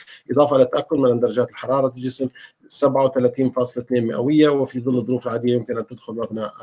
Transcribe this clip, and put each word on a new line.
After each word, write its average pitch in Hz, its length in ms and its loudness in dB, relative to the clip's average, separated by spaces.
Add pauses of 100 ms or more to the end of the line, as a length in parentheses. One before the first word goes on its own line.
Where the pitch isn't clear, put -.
(320)
إضافة 143 240 4
إلى 131 80 6
التأكد 143 340 0
من 131 140 4
أن 120 80 2
درجات 120 300 0
الحرارة 135 380 -2
الجسم 127 420 -6 (360)
سبعة 135 400 0
وثلاثين 127 460 0
فاصلة 123 320 -4
اثنين 120 240 0
مئوية، 147 420 4
وفي 135 300 0
ظل 127 180 -2
الظروف 123 300 -2
العادية 117 260 -2
يمكن 117 240 -2
أن 113 100 -8
تدخل 113 260 -16
مبنى 110 320 -6 (180)